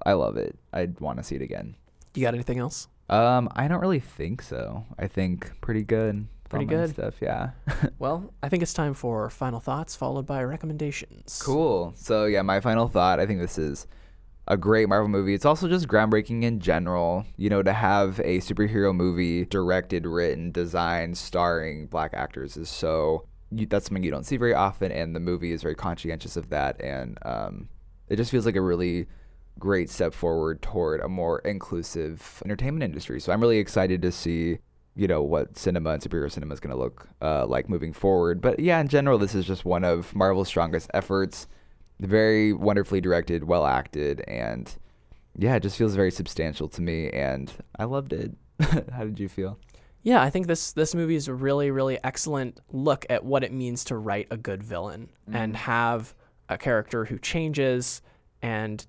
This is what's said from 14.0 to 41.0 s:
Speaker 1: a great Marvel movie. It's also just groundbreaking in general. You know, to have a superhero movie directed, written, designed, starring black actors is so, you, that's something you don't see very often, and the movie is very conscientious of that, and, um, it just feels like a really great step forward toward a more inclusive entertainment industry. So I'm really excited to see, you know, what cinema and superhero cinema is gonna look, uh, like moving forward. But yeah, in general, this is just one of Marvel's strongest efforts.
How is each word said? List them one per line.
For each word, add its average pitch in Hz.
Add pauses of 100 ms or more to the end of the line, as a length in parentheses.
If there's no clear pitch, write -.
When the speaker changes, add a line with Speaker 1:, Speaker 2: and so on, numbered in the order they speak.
Speaker 1:
a 101
great 107
Marvel 104
movie. 101
It's 98
also 160
just 170
groundbreaking 110
in 117
general. 87 (120)
You 98
know, 101
to 95
have 101
a 92
superhero 101
movie 87
directed, 90
written, 82
designed, 85
starring 80
black 78
actors 69
is 80
so, 80 (240)
you, 107
that's 101
something 95
you 85
don't 69
see 139
very 117
often, 95
and 82
the 82
movie 87
is 82
very 80
conscientious 82
of 82
that, 69
and, 64
um, 52 (400)
it 104
just 117
feels 120
like 104
a 95
really 87 (520)
great 92
step 85
forward 80
toward 78
a -
more 85
inclusive 82
entertainment 127
industry. 69
So 87
I'm 107
really 117
excited 95
to 90
see, 82 (380)
you 98
know, 80
what 73
cinema 85
and 76
superhero 73
cinema 76
is 67
gonna 67
look, 64 (120)
uh, 73
like 64
moving 82
forward. 87
But -
yeah, 165
in 143
general, 139
this 101
is 90
just 92
one 90
of 85
Marvel's 95
strongest 82
efforts. 95 (540)